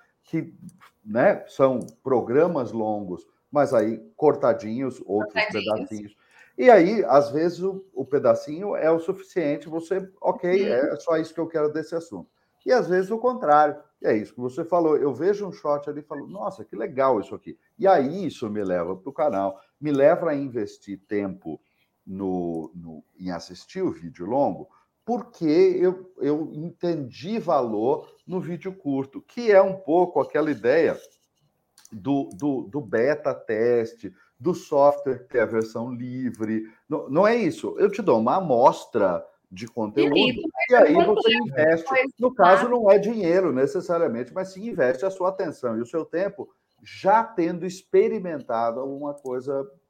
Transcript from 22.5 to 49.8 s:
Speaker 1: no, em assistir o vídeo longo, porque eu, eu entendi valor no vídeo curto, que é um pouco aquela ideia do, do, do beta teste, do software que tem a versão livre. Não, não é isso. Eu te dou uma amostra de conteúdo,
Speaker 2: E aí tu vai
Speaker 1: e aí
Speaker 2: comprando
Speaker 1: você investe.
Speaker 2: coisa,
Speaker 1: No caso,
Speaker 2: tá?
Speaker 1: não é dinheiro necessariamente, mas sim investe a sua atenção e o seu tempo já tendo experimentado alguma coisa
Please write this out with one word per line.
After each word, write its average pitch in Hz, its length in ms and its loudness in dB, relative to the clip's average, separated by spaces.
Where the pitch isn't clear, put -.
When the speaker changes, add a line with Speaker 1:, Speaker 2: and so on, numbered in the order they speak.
Speaker 1:
no, 82 280 -18
em 92 120 -10
assistir 90 500 -12
o 175 120 -2
vídeo 85 340 -14
longo, 139 420 -4
porque 214 400 -8
eu, 180 380 -2
eu 151 340 -2
entendi 160 840 -6
valor 131 720 -2
no 180 140 -6
vídeo 170 340 -10
curto, 135 480 -6
que 240 300 -4
é 196 100 10
um 196 120 2
pouco 175 460 2
aquela 151 300 0
ideia 127 480 2
do, 139 420 -4
do, 131 280 -4
do 117 180 -10
beta 131 540 -2
teste, 113 760 -2
do 156 160 -2
software 143 680 0
que - 100 -20
tem 123 100 0
a 107 60 2
versão 113 460 -4
livre. 120 720 -6
Não, 147 200 -6
não 165 180 4
é 233 100 4
isso. 160 420 -2
Eu 202 120 4
te 214 120 -8
dou 147 160 4
uma 120 180 2
amostra 120 880 2
de 95 160 -14
conteúdo, 113 480 0
Speaker 2:
E 185 60 4
aí 240 60 -2
tu - 60 -10
vai - 260 -6
Speaker 1:
e 247 60 4
aí - 60 6
Speaker 2:
comprando 214 200 4
Speaker 1:
você 226 200 2
investe. 165 520 0
Speaker 2:
coisa, 262 220 0
Speaker 1:
No 254 160 0
caso, 190 300 8
Speaker 2:
tá? 240 40 0
Speaker 1:
não 233 220 4
é 208 80 8
dinheiro 180 520 0
necessariamente, 139 840 -2
mas 190 180 -8
sim 202 160 -12
investe 175 380 0
a 190 40 -2
sua 190 200 -2
atenção 143 480 -6
e - 20 -4
o 120 60 -6
seu 160 180 -6
tempo 180 460 -6
já 214 420 2
tendo 175 400 -4
experimentado 175 1120 0
alguma 139 360 -8
coisa 135 520 -6